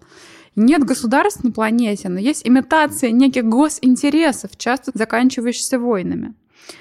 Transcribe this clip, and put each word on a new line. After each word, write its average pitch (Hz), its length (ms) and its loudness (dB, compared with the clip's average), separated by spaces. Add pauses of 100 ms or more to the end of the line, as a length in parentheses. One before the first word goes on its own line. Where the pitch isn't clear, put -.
(560)
Нет 277 280 4
государств 262 600 0
на 240 80 0
планете, 220 580 -2
но 180 100 -4
есть 262 280 -4
имитация 262 640 2
неких 247 320 2
госинтересов, 269 1120 0
часто 262 380 -6
заканчивающихся 240 840 -2
войнами. 226 560 -4 (460)